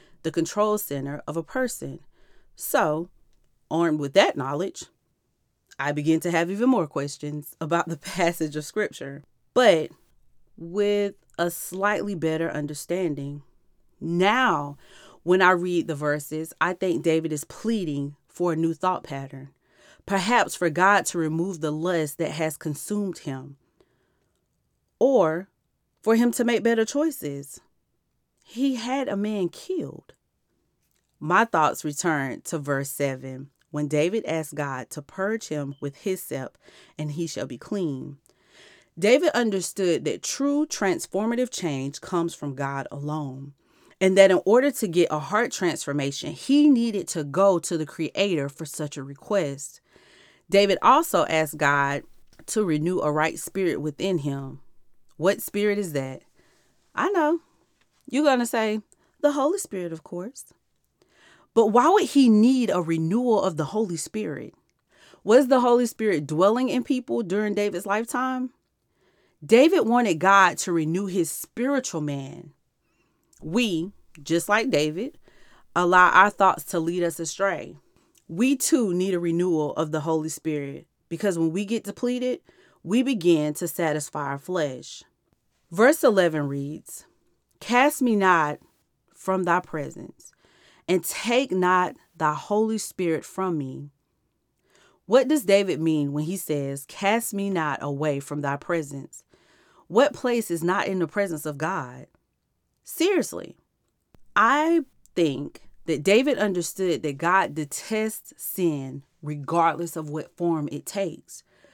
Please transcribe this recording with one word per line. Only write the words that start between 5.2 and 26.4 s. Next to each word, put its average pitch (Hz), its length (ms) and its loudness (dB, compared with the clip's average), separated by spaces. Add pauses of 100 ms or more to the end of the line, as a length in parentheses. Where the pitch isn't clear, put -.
I 143 140 -2
begin 156 280 2
to 175 100 -2
have 170 200 0
even 214 180 0
more 202 200 2
questions 147 720 -8
about 165 300 -2
the 165 80 -6
<laughs> - 220 -12
passage 165 360 0
of 151 120 -6
Scripture. 139 560 -8 (320)
But 202 380 4 (680)
with 202 560 0 (240)
a 175 120 0
slightly 202 680 -4
better 160 340 -2
understanding, 147 960 -6 (580)
now, 175 760 0 (460)
when 185 180 4
I 180 80 8
read 175 360 0
the 160 80 -4
verses, 151 640 -4
I 175 140 0
think 175 300 -2
David 160 320 0
is 143 100 -6
pleading 147 720 -4 (100)
for 175 280 -2
a - 20 -2
new 165 160 0
thought 185 320 -4
pattern, 139 460 -12 (560)
perhaps 196 480 2
for 170 160 0
God 180 340 4
to - 140 -4
remove 165 420 -2
the 151 100 -2
lust 156 460 -2
that 160 140 -4
has 156 260 -4
consumed 196 600 -6
him, 135 400 -12 (1400)
or 196 520 4 (500)
for 226 160 2
him 240 160 4
to 240 120 -2